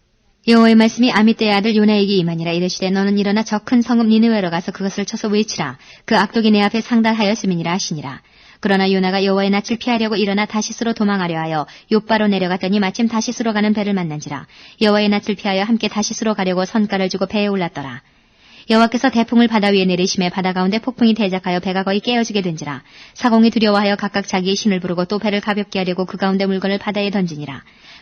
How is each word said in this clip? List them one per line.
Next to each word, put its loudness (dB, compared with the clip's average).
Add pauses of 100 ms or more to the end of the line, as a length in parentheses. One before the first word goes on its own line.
(460)
여호와의 6
말씀이 4
아미떼의 2
아들 0
요나에게 4
임하니라. -2
이르시되, -2
"너는 0
일어나 0
저 -4
큰 2
성읍 2
니느웨로 4
가서 -4
그것을 -6
쳐서 -6
외치라. -2 (260)
그 0
악독이 2
내 4
앞에 0
상달하였음이니라." 0
하시니라. -6 (380)
그러나 2
요나가 0
여호와의 2
낯을 -2
피하려고 -2
일어나 0
다시스로 -4
도망하려 -2
하여 -4 (260)
욥바로 2
내려갔더니, 0
마침 -2
다시스로 -4
가는 0
배를 -2
만난지라. -6 (360)
여호와의 4
낯을 0
피하여 -2
함께 0
다시스로 -4
가려고 0
선가를 -2
주고 -4
배에 -2
올랐더라. -4 (680)
여호와께서 4
대풍을 4
바다 2
위에 4
내리심에, 0
바다 -2
가운데 0
폭풍이 2
대작하여 -2
배가 -2
거의 -2
깨어지게 -2
된지라. -8 (300)
사공이 4
두려워하여 2
각각 -4
자기의 -2
신을 0
부르고, -4
또 -4
배를 -2
가볍게 -6
하려고 -2
그 -10
가운데 0
물건을 -2
바다에 -4
던지니라. -6 (380)